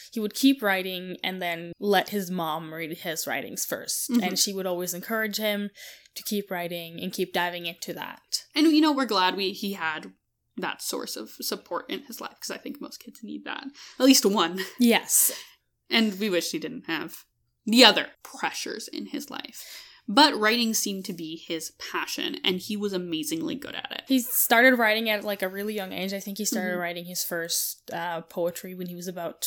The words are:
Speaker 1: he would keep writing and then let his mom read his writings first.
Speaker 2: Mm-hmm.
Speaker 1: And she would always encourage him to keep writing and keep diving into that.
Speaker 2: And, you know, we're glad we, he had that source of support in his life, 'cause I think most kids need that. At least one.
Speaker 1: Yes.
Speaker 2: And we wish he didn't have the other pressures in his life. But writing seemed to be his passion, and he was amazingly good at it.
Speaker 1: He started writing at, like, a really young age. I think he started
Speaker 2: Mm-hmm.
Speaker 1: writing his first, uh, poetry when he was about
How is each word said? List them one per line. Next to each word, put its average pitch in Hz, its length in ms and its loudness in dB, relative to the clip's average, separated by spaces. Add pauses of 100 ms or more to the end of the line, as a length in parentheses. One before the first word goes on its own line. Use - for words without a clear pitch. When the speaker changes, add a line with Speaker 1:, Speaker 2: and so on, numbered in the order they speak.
(140)
Speaker 1:
he 220 80 -4
would 208 120 -2
keep 269 300 4
writing 185 600 -2
and 185 180 -4
then 170 380 -4
let 196 300 2
his 190 220 -4
mom 160 420 -4
read 160 260 -8
his 160 280 -6
writings - 380 -4
first. - 440 -4
Speaker 2:
Mm-hmm. 233 140 2
Speaker 1:
And 190 160 0
she 202 140 2
would 185 120 -4
always 180 280 -2
encourage 214 440 -4
him 208 340 -2 (440)
to - 80 -12
keep 202 260 -2
writing 170 500 -6
and 185 140 -6
keep 185 180 -2
diving 175 360 -2
into 175 260 -8
that. - 520 -8 (100)
Speaker 2:
And, 294 160 6
you 302 100 8
know, 311 100 6
we're 262 140 2
glad 185 320 2
we, 196 140 0
he 196 220 -4
had 165 400 -6 (420)
that - 260 -6
source - 340 -6
of 220 140 -10 (120)
support 196 500 -6
in 190 140 -8
his - 140 -14
life, - 220 -12
'cause - 80 -8
I - 80 -8
think - 240 -12
most - 180 -14
kids - 220 -18
need - 240 -10
that. - 200 -8 (340)
At 262 80 6
least 262 180 8
one. 185 340 2 (200)
Speaker 1:
Yes. - 520 6 (600)
Speaker 2:
And 220 280 4
we 208 120 0
wish 170 200 2
he 165 60 -4
didn't 156 300 -8
have 165 360 -6 (440)
the 233 180 10
other 202 220 6 (160)
pressures - 640 -6
in - 200 -8
his - 220 -8
life. - 340 -12 (440)
But 269 320 8
writing 226 340 4
seemed 196 320 -2
to 190 80 -6
be 165 220 -8
his 160 360 -8
passion, - 720 -4
and 190 160 2
he 208 180 -6
was 202 160 -2
amazingly 165 600 -2
good - 200 -10
at - 160 -8
it. - 160 -8
Speaker 1:
He 262 120 6
started 240 600 6
writing 220 300 4
at, 208 160 0
like, 208 180 -4
a 185 60 0
really 202 260 -4
young 190 160 -4
age. 190 220 -4
I 196 80 -6
think 202 180 -10
he 208 60 -2
started 196 260 0
Speaker 2:
Mm-hmm. 180 80 -2
Speaker 1:
writing 175 260 -6
his 180 200 -6
first, - 680 -4
uh, 170 300 -4
poetry 180 520 -4
when 180 140 -8
he 175 80 -10
was 175 140 -10
about 175 360 -8